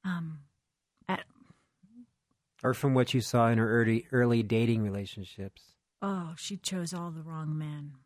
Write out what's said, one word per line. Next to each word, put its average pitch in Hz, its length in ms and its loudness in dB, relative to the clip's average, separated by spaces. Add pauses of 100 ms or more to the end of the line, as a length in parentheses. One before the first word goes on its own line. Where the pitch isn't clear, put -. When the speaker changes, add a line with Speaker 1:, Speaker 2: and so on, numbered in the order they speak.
Speaker 1:
Um, 165 360 -6 (640)
at 185 140 -4 (1400)
Speaker 2:
Or 127 120 2
from 135 180 2
what 127 220 2
you 123 60 4
saw 117 280 4
in 117 80 4
her 113 240 4
early, 113 300 2
early 120 320 4
dating 113 400 2
relationships. 98 800 -8 (400)
Speaker 1:
Oh, 175 340 -4
she 202 200 -8
chose 180 360 -4
all 170 160 -6
the 160 140 -10
wrong 156 340 -6
men. 147 360 -8 (120)